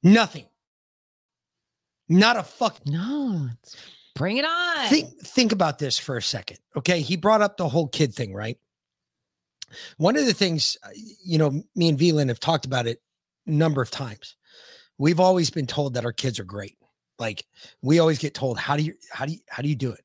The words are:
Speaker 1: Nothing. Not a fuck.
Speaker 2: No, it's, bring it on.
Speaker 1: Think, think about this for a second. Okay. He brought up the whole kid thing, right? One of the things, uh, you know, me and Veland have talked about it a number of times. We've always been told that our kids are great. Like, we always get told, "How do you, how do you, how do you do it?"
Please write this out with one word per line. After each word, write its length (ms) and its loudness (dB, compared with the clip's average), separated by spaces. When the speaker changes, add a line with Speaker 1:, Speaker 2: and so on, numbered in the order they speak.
Speaker 1:
Nothing. 420 6
Not 280 6
a 60 -6
fuck. 420 -4
Speaker 2:
No, 640 -4
it's, 140 -20
bring 220 -2
it 80 -2
on. 420 -2
Speaker 1:
Think, 340 0
think 300 0
about 280 0
this 180 -2
for 200 -6
a 40 -6
second. 360 -8
Okay. 240 0
He 160 -4
brought 240 4
up 160 -2
the 120 -2
whole 180 0
kid 260 0
thing, 200 -8
right? 240 -8
One 200 2
of 80 2
the 80 2
things, 500 0
uh, 100 -20
you 440 -6
know, 260 2
me 140 4
and 80 2
Veland 300 2
have 120 -4
talked 260 0
about 220 -4
it 140 -6
a 40 -4
number 300 2
of 80 -2
times. 460 -12
We've 220 2
always 300 4
been 160 -6
told 300 -4
that 100 -4
our 60 -4
kids 280 -6
are 40 -10
great. 340 -12
Like, 280 -8
we 180 4
always 180 4
get 160 -6
told, 240 -4
"How 180 -2
do 80 0
you, 120 -6
how 140 -8
do 60 -6
you, 160 -10
how 140 -10
do 80 -2
you 60 0
do 160 -6
it?" 140 -16